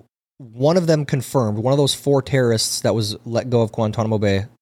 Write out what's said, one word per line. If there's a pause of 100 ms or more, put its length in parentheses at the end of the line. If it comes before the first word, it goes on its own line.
(380)
one
of
them
confirmed,
one
of
those
four
terrorists
that
was (100)
let
go
of
Guantanamo
Bay (160)